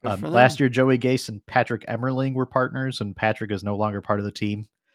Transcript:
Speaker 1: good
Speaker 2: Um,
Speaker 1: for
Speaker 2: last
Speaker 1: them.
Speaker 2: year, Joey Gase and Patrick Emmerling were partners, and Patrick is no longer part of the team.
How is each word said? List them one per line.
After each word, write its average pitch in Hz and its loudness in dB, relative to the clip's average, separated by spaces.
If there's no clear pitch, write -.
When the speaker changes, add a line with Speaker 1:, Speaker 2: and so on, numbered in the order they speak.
Speaker 1:
good 110 -2
Speaker 2:
Um, 98 -4
Speaker 1:
for 151 -6
Speaker 2:
last 123 6
Speaker 1:
them. 143 4
Speaker 2:
year, 131 4
Joey 131 4
Gase 127 0
and 107 -12
Patrick 120 0
Emmerling 131 -2
were 127 -2
partners, 131 -2
and 101 -6
Patrick 110 0
is 98 -4
no 101 -2
longer 104 -2
part 104 0
of 101 -2
the 101 -6
team. 104 -4